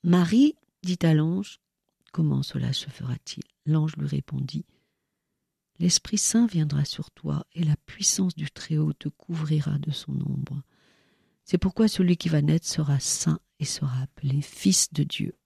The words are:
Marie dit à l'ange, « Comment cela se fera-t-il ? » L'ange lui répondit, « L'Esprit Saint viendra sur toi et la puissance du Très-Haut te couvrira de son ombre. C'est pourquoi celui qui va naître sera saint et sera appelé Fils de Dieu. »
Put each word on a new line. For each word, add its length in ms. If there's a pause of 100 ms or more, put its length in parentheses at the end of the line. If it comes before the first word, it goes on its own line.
Marie 500 (280)
dit 200
à 120
l'ange, « 440 (540)
Comment 300
cela 320
se 160
fera-t-il ? » 520 (300)
L'ange 240
lui 100
répondit, « 600 (1120)
L'Esprit 400
Saint 280
viendra 380
sur 260
toi 440
et 100
la 120 (100)
puissance 500
du 140
Très-Haut 420
te 160
couvrira 720
de 120
son 220
ombre. 500 (840)
C'est 140
pourquoi 300
celui 300
qui 100
va 140
naître 240
sera 340
saint 400 (180)
et 60
sera 380
appelé 400
Fils 500
de 100
Dieu. » 320 (120)